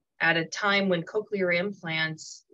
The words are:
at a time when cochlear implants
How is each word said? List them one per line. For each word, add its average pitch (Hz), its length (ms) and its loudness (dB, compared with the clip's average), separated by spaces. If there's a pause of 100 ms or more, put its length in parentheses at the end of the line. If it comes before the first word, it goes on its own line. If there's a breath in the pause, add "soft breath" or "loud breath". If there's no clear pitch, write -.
(200)
at 165 160 4
a 165 80 0
time 196 440 2
when 170 140 2
cochlear 196 520 -2
implants 160 1000 -4